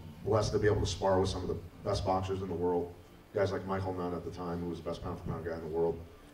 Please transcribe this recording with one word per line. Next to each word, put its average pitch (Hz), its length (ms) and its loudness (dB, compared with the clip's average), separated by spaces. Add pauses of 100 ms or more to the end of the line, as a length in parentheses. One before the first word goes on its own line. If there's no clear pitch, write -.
(260)
blessed 104 280 4
to 104 60 4
be 104 60 4
able 101 160 6
to - 60 2
spar - 320 4
with - 100 4
some 90 140 -2
of 90 40 -2
the - 100 -2 (280)
best 101 180 0
boxers 95 380 0
in 95 60 -4
the 87 80 -2
world. 87 360 2 (460)
Guys 95 140 4
like 92 160 -4
Michael 95 260 0
Nunn 90 220 -2
at 80 100 -6
the 82 60 -6
time, 87 300 -4
who 87 60 -4
was 82 120 -4
the 85 100 -6
best 82 140 -6
pound - 160 -6
for - 120 -4
pound - 140 -6
guy - 80 -4
in 82 80 -6
the 82 60 -8
world, 82 320 0 (340)